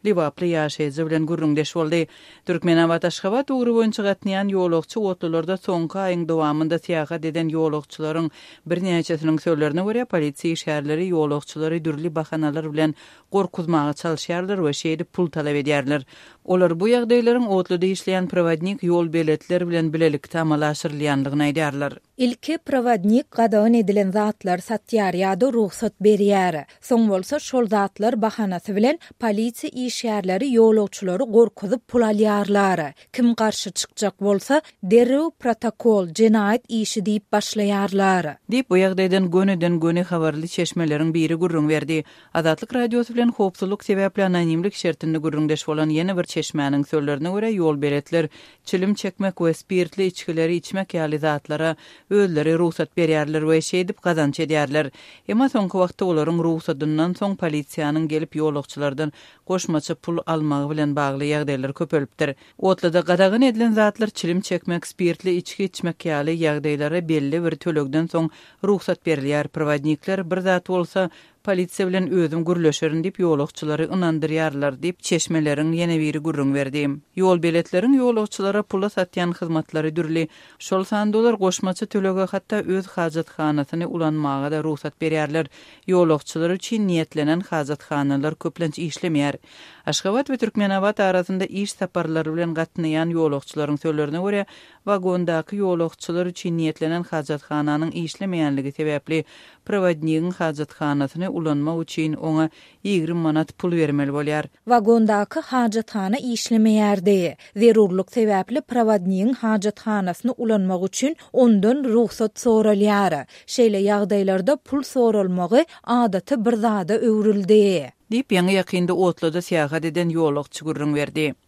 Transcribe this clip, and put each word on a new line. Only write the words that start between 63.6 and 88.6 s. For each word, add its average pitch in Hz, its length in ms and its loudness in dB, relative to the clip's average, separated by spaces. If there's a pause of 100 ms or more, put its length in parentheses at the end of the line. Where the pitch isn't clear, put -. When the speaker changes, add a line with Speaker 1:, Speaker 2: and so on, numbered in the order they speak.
Speaker 1:
zatlar 214 360 2
çilim 180 340 -2
çekmek, 175 460 -4
spirtli 175 480 -2
içki 180 280 -6
içmek 175 420 -6
ýaly 151 320 0
ýagdaýlara 151 720 -2
belli 156 360 0
bir 156 100 0
tölegden 156 520 -2
soň 165 220 -2 (340)
ruhsat 190 440 -2
berilýär. 147 400 0
Prowadnikler 151 840 -2
bir 185 100 -2
zat 180 280 0
bolsa, 180 400 -2 (340)
"Polisiýa 185 440 -2
bilen 180 240 -2
özüm 165 340 0
gürleşerin" 160 580 0
diýip 185 160 -6
ýolagçylary 156 640 -2 (100)
ynandyrýarlar 156 840 -2
diýip 175 200 -6
çeşmeleriň 156 760 0
ýene 170 220 0
biri 151 180 -2
gurrun 147 380 -2
berdi. 139 280 -2 (340)
Ýol 180 260 4
biletleriň 170 580 2
ýolagçylara 214 600 0
pula 196 240 -2
satýan 180 460 -2
hyzmatlary 160 640 -4
dürli. 160 320 -2 (320)
Şol 190 240 -2
sanda 208 340 0
olar 233 160 4
goşmaça 190 520 -2
төлege 190 420 0
hatda 196 360 -4
öz 185 240 -2
hajatxanasyny 160 960 -4
ulanmaga 147 680 -2
da 156 120 -4
ruhsat 151 380 -4
berýärler. 156 440 0 (420)
Ýolagçylar 165 640 2
üçin 208 340 -2
niýetlenen 160 600 0
hajatxanalar 143 840 -2
köplenç 165 420 -6